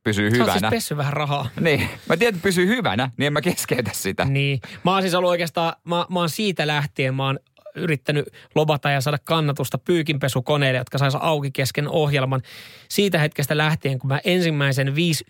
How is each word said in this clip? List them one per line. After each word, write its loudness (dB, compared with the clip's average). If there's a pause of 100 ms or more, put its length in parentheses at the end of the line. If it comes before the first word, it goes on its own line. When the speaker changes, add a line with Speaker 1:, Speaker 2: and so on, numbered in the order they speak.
Speaker 1:
pysyy 2
Speaker 2:
Sä 4
oot 6
Speaker 1:
hyvänä. 2
Speaker 2:
siis 0
pessy -2
vähän -2
rahaa. -2 (120)
Speaker 1:
Niin, 2 (200)
mä 2
tiedän, 2
että -6
pysyy 4
hyvänä, 0
niin 2
en 0
mä 0
keskeytä -2
sitä. -2
Speaker 2:
Niin. 0 (240)
Mä 2
oon 2
siis 0
ollut 2
oikeastaan, 0 (100)
mä, -2
mä 0
oon 2
siitä -2
lähtien, -2
mä -2
oon -2 (360)
yrittänyt -2 (300)
lobata 2
ja 0
saada -2
kannatusta -2
pyykinpesukoneille, 0
jotka -6
sais 2
auki 0
kesken -2
ohjelman. 2 (480)
Siitä 2
hetkestä 0
lähtien, 0
kun -6
mä 0
ensimmäisen 2
viisi 0